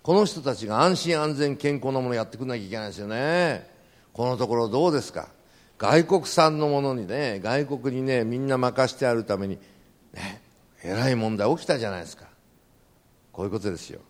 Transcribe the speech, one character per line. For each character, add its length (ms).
こ 120
の 120
人 160
た 140
ち 100
が 160
安 140
心 260
安 140
全 220
健 180
康 120
な 60
も 100
の 60
を 60
や 80
っ 40
て 100
く 80
ん 20
な 100
き 60
ゃ 20
い 40
け 80
な 80
い 20
で 60
す 60
よ 80
ね。 640
こ 140
の 120
と 100
こ 80
ろ 140
ど 180
う 40
で 100
す 120
か？ 140
外 260
国 220
産 320
の 100
も 120
の 120
に 140
ね、 360
外 220
国 320
に 60
ね、 200
み 140
ん 100
な 120
任 340
し 40
て 100
あ 60
る 100
た 140
め 100
に、 100
ね、 260
え 100
ら 160
い 60
問 200
題 220
起 60
き 20
た 140
じ 60
ゃ 40
な 80
い 40
で 60
す 80
か。 120
こ 100
う 40
い 20
う 40
こ 80
と 120
で 60
す 120
よ。 100